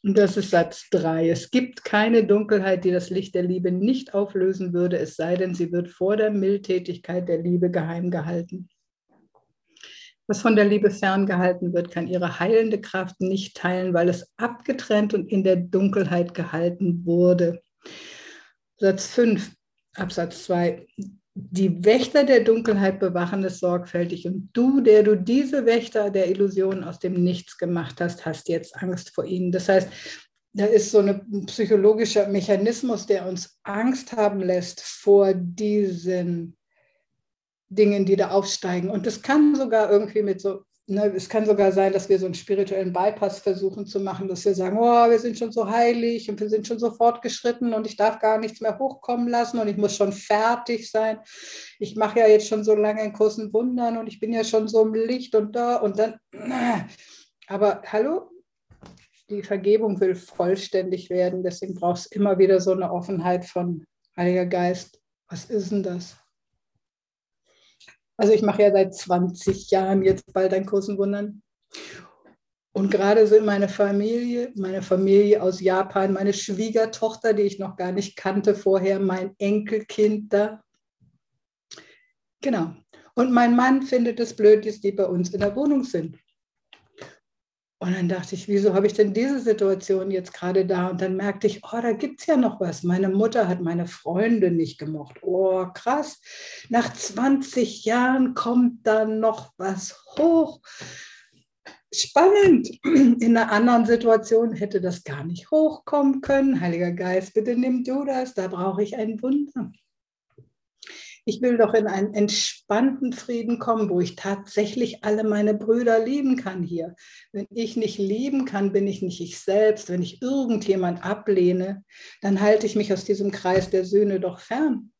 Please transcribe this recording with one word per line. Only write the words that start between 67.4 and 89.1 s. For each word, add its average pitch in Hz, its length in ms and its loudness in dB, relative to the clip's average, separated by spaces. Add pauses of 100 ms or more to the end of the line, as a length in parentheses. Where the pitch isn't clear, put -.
Also 214 180 4
ich 214 80 2
mache 208 200 2
ja 202 80 8
seit 190 240 2
zwanzig 180 760 -2
Jahren 190 320 2
jetzt 190 300 0
bald 190 220 0
einen 190 120 -2
Kurs 196 220 -2
in 196 100 -4
Wundern. 202 440 -4 (1300)
Und 196 160 0
gerade 208 360 4
so 208 80 6
in 214 100 8
meine 202 240 0
Familie, 233 840 -2
meine 190 260 -6
Familie 196 640 4
aus 185 180 -2
Japan, 190 520 0
meine 196 200 0
Schwiegertochter, 220 1000 -2
die 208 80 2
ich 196 160 -2
noch 190 180 -10
gar 180 160 -6
nicht 196 240 -6
kannte 202 380 0
vorher, 190 440 0
mein 185 400 -2
Enkelkind 214 920 -2
da. 214 300 0 (1800)
Genau. 175 340 -2 (400)
Und 247 160 2
mein 240 260 6
Mann 262 260 4
findet 240 380 0
es 226 160 -4
blöd, 214 300 8
dass 208 140 -8
die 196 120 -2
bei 196 140 0
uns 180 240 -2
in 196 100 -6
der 202 140 0
Wohnung 285 300 0
sind. 160 320 -6 (1700)
Und 185 140 -2
dann 175 120 -2
dachte 185 280 -6
ich, - 100 -14
„Wieso 202 280 2
habe 196 120 2
ich 208 60 2
denn 202 200 2